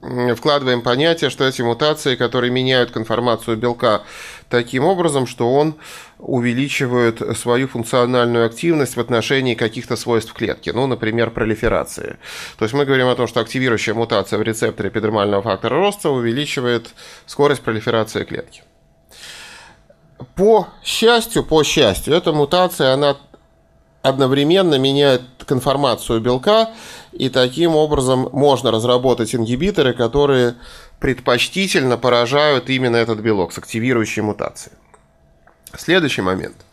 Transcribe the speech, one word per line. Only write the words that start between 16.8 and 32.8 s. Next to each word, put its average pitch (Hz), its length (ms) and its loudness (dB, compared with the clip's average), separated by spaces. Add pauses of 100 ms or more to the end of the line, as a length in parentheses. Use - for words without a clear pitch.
скорость 143 360 0
пролиферации 110 600 -2
клетки. - 400 -14 (1700)
По 208 320 4 (160)
счастью, 226 640 2
по 156 180 2
счастью, 127 540 2
эта 175 160 0
мутация, 151 600 2
она 139 260 0 (840)
одновременно 143 760 2
меняет 135 440 2 (240)
конформацию 131 720 0
белка, 160 500 2 (400)
и - 180 -4
таким 131 460 2
образом 135 580 2
можно 135 380 2
разработать 120 640 2
ингибиторы, 127 600 0
которые 123 600 2 (460)
предпочтительно 131 960 0
поражают 127 760 2
именно 127 240 0